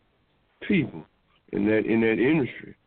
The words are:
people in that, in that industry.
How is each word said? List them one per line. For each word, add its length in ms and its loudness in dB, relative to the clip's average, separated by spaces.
people 340 0
in 140 -2
that, 200 2
in 160 2
that 160 2
industry. 560 0